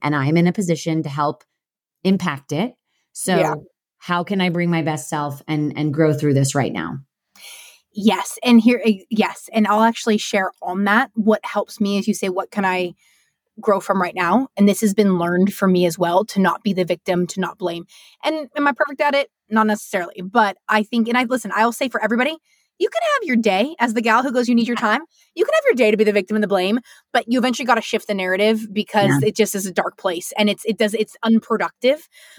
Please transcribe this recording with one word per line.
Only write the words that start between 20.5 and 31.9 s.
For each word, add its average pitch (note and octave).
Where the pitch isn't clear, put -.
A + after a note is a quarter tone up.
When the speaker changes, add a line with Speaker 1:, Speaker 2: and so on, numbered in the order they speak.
Speaker 2:
I G#3+
think, A3+
and A#3+
I, B3+
listen, A3+
I'll A3
say B3+
for G#3+
everybody, B3
you F4+
can E5+
have B4+
your B3+
day A3
as A#3+
the A#3
gal A3+
who C4
goes, A#3+
"You B3
need A#3
your A#3+
time." A#3
You E4
can -
have D#5
your A4+
day A3+
to G#3+
be G#3+
the G#3
victim G3+
and G#3+
the G3+
blame, G3
but A#3
you A#3+
eventually B3
gotta A3+
shift -
the G#3
narrative G3
because G3+
Speaker 1:
Yeah. G#3+
Speaker 2:
it G#3+
just G#3
is G3
a F3+
dark -
place F3
and G#3
it's, G3
it G#3
does, G#3
it's G#3+
unproductive. A3+